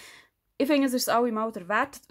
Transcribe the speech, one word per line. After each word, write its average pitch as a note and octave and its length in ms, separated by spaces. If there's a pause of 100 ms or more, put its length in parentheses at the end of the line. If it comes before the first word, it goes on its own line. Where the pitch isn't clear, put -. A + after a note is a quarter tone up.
(580)
Ich C4+ 80
finde, C#4 200
es B3 80
ist B3 80
es - 60
allemal A3+ 440
der F3 160
Wert. A#3 320 (100)